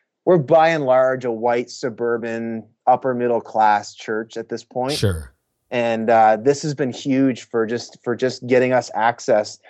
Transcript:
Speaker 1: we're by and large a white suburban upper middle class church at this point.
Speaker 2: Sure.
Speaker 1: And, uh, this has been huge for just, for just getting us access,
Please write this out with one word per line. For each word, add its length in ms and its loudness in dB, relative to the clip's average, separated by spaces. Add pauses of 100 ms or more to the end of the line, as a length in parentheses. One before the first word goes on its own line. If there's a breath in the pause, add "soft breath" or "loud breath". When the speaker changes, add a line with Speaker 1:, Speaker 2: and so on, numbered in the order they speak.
(240 loud breath)
Speaker 1:
we're 140 4
by 320 4
and 140 0
large 400 2
a 60 -2
white 400 -2
suburban 960 -4 (240)
upper 260 2
middle 260 0
class 540 0
church 420 -8
at 120 -10
this 160 -10
point. 300 -6
Speaker 2:
Sure. 380 -4 (380)
Speaker 1:
And, 400 -2
uh, 300 6
this 220 0
has 120 -4
been 180 -4
huge 560 0
for 180 -2
just, 360 -8
for 140 -4
just 300 -4
getting 260 2
us 220 0
access, 640 0 (120)